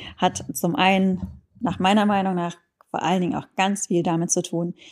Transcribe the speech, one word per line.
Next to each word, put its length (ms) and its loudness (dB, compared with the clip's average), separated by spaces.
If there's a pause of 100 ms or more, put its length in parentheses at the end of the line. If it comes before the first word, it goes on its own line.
(180)
hat 340 0
zum 240 -2
einen 460 2 (380)
nach 180 -4
meiner 260 4
Meinung 300 2
nach 220 -2 (340)
vor 120 -4
allen 180 2
Dingen 160 0
auch 100 -6 (100)
ganz 300 0
viel 160 2
damit 280 0
zu 120 0
tun, 320 -4 (180)